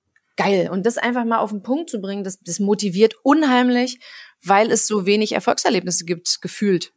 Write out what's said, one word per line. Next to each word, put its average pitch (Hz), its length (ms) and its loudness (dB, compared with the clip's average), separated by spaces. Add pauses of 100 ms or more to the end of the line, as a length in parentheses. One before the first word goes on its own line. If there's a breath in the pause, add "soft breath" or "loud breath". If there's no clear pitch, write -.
(360)
geil. 180 340 0
Und 185 160 -2
das 233 120 0
einfach 240 260 -2
mal 226 140 -2
auf 208 120 -2
den 208 120 -8
Punkt 285 280 -4
zu 220 100 -6
bringen, 196 240 -8
das, 185 160 -8
das - 180 -6
motiviert 202 640 2
unheimlich, 254 760 2 (420 loud breath)
weil 226 280 4
es 233 160 2
so 208 200 -2
wenig 208 260 2
Erfolgserlebnisse 180 720 0
gibt, 170 360 -4
gefühlt. 185 560 -2